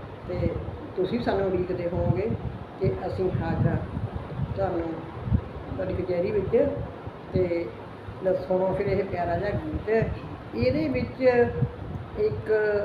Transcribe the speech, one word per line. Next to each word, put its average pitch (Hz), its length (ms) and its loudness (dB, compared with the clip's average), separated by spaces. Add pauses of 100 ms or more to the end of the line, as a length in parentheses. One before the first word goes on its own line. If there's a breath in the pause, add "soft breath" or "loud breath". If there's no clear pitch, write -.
(280)
ਤੇ 175 200 0 (480)
ਤੁਸੀਂ 196 240 0
ਸਾਨੂੰ 196 260 2
ਉਡੀਕਦੇ 180 460 0
ਹੋਵੋਗੇ 175 380 2 (500)
ਕਿ 190 120 4 (140)
ਅਸੀਂ 185 240 0
ਹਾਜ਼ਰ 165 380 2
ਹਾਂ - 80 4 (800)
ਤੁਹਾਨੂੰ 180 260 0 (920)
ਤੁਹਾਡੀ 185 180 -2
ਕਚਹਿਰੀ 180 360 0
ਵਿੱਚ। 214 380 4 (640)
ਤੇ 175 320 2 (600)
ਲਓ 185 100 4
ਸੁਣੋ 185 440 2
ਫਿਰ 202 80 0
ਇਹ 196 180 2
ਪਿਆਰਾ 175 320 0
ਜਿਹਾ 202 140 0
ਗੀਤ। 208 540 2 (500)
ਇਹਦੇ 262 340 4
ਵਿੱਚ 254 340 -2 (960)
ਇੱਕ 214 340 2 (320)